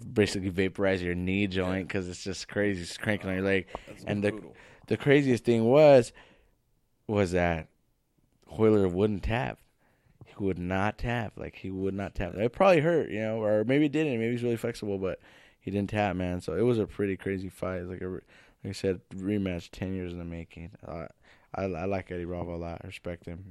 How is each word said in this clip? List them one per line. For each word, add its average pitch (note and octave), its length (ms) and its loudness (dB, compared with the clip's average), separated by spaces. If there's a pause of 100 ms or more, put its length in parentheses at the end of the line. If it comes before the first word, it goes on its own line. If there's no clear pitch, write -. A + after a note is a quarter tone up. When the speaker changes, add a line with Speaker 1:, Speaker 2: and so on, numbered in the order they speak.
(120)
Speaker 1:
basically G2+ 380 2
vaporize F#2+ 520 0
your F2 120 -2
knee F#2 320 0
joint F#2 420 -2
Speaker 2:
Yeah. - 40 -10
Speaker 1:
'cause F#2 160 -4
it's F2+ 160 -12
just F#2+ 240 -8
crazy. G2+ 340 0
It's - 160 -10
cranking G2 320 -2
on F#2 60 -2
your F#2+ 80 -2
leg. G2 220 2 (200)
Speaker 2:
That's G#2 180 -18
Speaker 1:
And G#2 180 -2
the G#2 100 2
Speaker 2:
brutal. G2+ 220 -14 (340)
Speaker 1:
the A2 80 0
craziest C#3 480 4
thing A#2 200 4
was, C#3 480 10 (960)
was G2+ 260 2
that F2 360 0 (840)
Hoyler G#2+ 380 4
wouldn't G2 320 0
tap. A2 360 -4 (680)
He - 160 -20
would F#2 160 -2
not F#2+ 400 -2
tap. A#2+ 380 -4
Like, - 200 -12
he F#2+ 140 -12
would F#2+ 240 -2
not G2 200 -6
tap. F2+ 200 -6
It A2 180 -2
probably F#3 280 6
hurt, D3+ 300 0
you G#2 100 -4
know, A2 220 -4
or G#2+ 220 2
maybe C#3+ 220 4
it C#3 60 -2
didn't. D3 260 0
Maybe A2+ 140 0
he's A#2+ 100 -4
really A#2+ 140 0
flexible, G#2+ 420 -6
but F#2 220 -4 (400)
he - 100 -10
didn't G2+ 200 -2
tap, G#2 260 0
man. F2+ 240 -2
So - 140 -6
it F#2+ 80 2
was A#2+ 160 4
a G2 80 2
pretty G2 300 -2
crazy F#2+ 320 -6
fight. F#2 320 -6
It's F2+ 100 -10
like F#2 120 -10
a F#2 60 -6
re-, F#2 120 -8 (420)
like G2+ 80 -8
I - 20 -8
said, F#2+ 280 -2 (140)
rematch, F#2+ 560 -4
ten F#2+ 240 -6
years F2+ 180 -6
in F2 60 -10
the E2+ 60 -10
making. E2+ 460 -12 (160)
Uh, D2+ 200 -10 (480)
I, F#2+ 100 -4
I F2+ 200 -4
like F#2+ 260 -4
Eddie F2+ 140 -6
Bravo F2 300 -6
a - 20 -8
lot. E2+ 260 -8
I - 40 -14
respect F2+ 400 -12
him, F2 240 -12